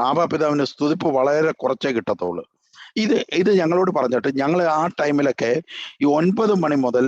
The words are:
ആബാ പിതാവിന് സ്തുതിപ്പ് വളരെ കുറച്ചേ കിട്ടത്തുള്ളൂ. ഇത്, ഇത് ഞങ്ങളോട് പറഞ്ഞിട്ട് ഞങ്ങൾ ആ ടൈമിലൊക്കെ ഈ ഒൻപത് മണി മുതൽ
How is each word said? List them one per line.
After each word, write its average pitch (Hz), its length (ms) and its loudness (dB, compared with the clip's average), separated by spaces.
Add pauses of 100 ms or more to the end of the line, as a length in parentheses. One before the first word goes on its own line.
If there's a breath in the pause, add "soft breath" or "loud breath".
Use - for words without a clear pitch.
ആബാ 160 260 0
പിതാവിന് 147 400 0
സ്തുതിപ്പ് 160 340 -2 (100)
വളരെ 147 340 2 (100)
കുറച്ചേ 135 360 -2
കിട്ടത്തുള്ളൂ. 87 460 -6 (560 loud breath)
ഇത്, 220 140 2 (240)
ഇത് 190 100 2 (100)
ഞങ്ങളോട് 175 360 2
പറഞ്ഞിട്ട് 127 340 0 (100)
ഞങ്ങൾ 151 200 0 (180)
ആ 156 60 0 (160)
ടൈമിലൊക്കെ 143 500 0 (520 loud breath)
ഈ 135 40 2 (120)
ഒൻപത് 208 440 2
മണി 151 220 0
മുതൽ 123 240 2